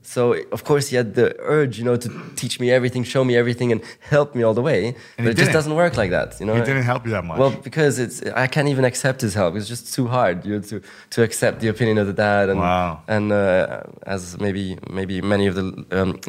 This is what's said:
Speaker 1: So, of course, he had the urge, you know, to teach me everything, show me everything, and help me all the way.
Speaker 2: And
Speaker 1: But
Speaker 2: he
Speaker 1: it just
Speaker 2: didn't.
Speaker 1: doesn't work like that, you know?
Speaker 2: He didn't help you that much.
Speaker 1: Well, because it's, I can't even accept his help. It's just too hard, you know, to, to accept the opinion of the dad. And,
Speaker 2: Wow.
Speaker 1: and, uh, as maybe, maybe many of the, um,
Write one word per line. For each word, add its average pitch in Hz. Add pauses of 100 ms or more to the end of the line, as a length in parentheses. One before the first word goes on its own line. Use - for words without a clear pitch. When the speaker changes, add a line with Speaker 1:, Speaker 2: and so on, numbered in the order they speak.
Speaker 1:
So, 120 (180)
of 113
course, 143
he 131
had 117
the 113
urge, 139
you 120
know, 120
to 120 (280)
teach -
me 123
everything, 123
show 131
me 127
everything, 120
and 110 (180)
help 147
me 117
all 110
the 117
way. 135
Speaker 2:
And 120 (220)
Speaker 1:
But 117
Speaker 2:
he 113
Speaker 1:
it 113
just -
Speaker 2:
didn't. 156
Speaker 1:
doesn't 156
work 170
like 104
that, -
you 95
know? 110
Speaker 2:
He 117
didn't 127
help 120
you 113
that 95
much. 82
Speaker 1:
Well, 135
because 135
it's, 120
I 110
can't 143
even 135
accept 127
his 104
help. 92
It's 104
just 120
too 127
hard, 107
you 101
know, 104
to, 98 (300)
to 117
accept 110
the 117
opinion 110
of 104
the 98
dad. 101
And, 92
Speaker 2:
Wow. 87
Speaker 1:
and, 104
uh, 92 (240)
as 90
maybe, 95 (100)
maybe 95
many 101
of 92
the, 92
um, 92